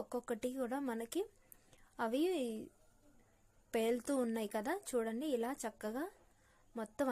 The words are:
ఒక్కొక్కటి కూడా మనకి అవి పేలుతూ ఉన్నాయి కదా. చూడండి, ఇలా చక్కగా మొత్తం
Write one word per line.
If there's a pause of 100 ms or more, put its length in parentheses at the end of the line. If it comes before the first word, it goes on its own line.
ఒక్కొక్కటి (100)
కూడా (100)
మనకి (840)
అవి (1500)
పేలుతూ (120)
ఉన్నాయి
కదా. (160)
చూడండి, (100)
ఇలా (120)
చక్కగా (760)
మొత్తం